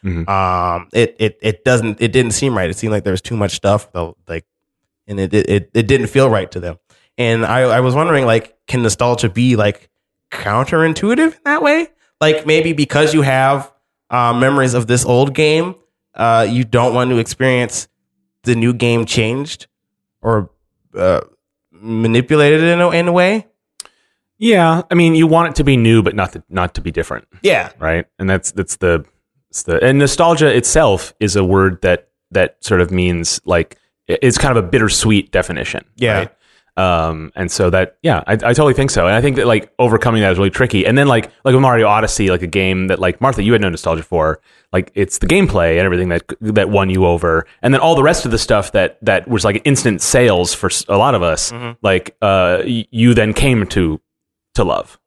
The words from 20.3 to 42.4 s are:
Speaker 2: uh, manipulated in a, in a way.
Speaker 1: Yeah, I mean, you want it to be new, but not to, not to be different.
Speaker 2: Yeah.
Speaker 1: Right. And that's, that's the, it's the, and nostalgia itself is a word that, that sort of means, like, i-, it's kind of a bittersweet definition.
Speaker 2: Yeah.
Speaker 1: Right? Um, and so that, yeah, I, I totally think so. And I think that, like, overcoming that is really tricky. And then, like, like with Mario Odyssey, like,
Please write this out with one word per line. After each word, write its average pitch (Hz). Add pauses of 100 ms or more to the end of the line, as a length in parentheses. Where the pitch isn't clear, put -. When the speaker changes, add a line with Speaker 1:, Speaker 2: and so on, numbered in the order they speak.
Speaker 2:
uh, 92 (500)
manipulated 127
in 170
a, 175
in 170
a 170
way. 190 (920)
Speaker 1:
Yeah, 180
I 180
mean, 165
you 160
want 165
it -
to 147
be 139
new, 113
but 95
not 95
to, -
not 90
to -
be 82
different. 78 (160)
Speaker 2:
Yeah. 139
Speaker 1:
Right. 82 (120)
And 95
that's, 95
that's -
the, 82 (460)
it's -
the, 82
and 131
nostalgia 151
itself 120
is 101
a 101
word 95
that, 90 (220)
that 90
sort 92
of 87
means, 90
like, 87 (300)
i-, -
it's 123
kind 135
of 104
a 85
bittersweet 110
definition. - (120)
Speaker 2:
Yeah. 113
Speaker 1:
Right? 90 (460)
Um, 82
and 90
so 90
that, 92
yeah, 117
I, 101
I -
totally 123
think 135
so. 87
And 104
I 117
think 135
that, 123
like, 110
overcoming 113
that 95
is 87
really 98
tricky. 110
And 117
then, 143
like, 117 (180)
like 131
with 131
Mario 117
Odyssey, 104
like, 90